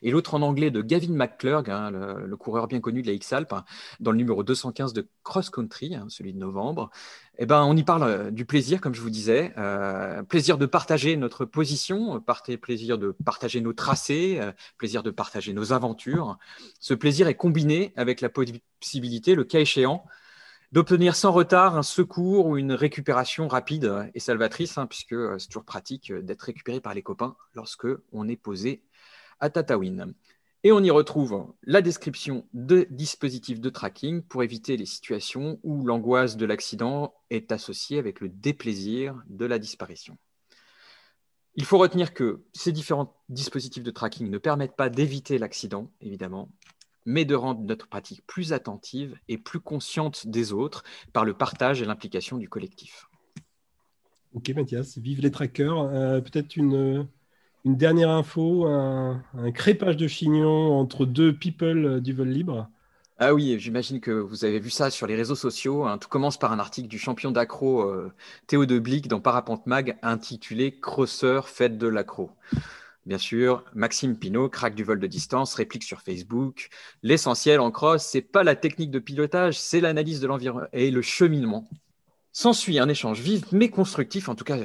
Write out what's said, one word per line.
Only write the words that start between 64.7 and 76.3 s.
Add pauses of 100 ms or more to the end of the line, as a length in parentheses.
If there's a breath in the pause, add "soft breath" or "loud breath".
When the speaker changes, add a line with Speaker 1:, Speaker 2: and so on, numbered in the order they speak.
Speaker 1:
ça
sur
les
réseaux
sociaux,
hein.
Tout
commence
par
un
article
du
champion
d'accro,
euh, (360 loud breath)
Théo
Deblic
dans
Parapente
Mag
intitulé
Crosseur,
fête
de
l'accro. (720 loud breath)
Bien
sûr, (100)
Maxime
Pinault,
crack
du
vol
de
distance,
réplique
sur
Facebook : « (340 loud breath)